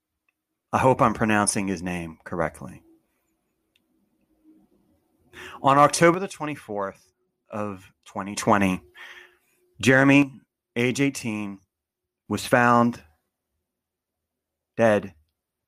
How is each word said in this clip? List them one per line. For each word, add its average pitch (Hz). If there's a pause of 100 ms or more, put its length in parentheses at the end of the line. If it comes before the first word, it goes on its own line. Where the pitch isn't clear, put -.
(720)
I -
hope 131
I'm 113
pronouncing 104
his 87
name 87
correctly. 78 (2750)
On 139
October 165
the 190
twenty-fourth 104 (380)
of 101 (140)
twenty 101
twenty, 98 (1000)
Jeremy, 135 (440)
age 123
eighteen, 107 (680)
was 104
found 120 (1800)
dead 104 (560)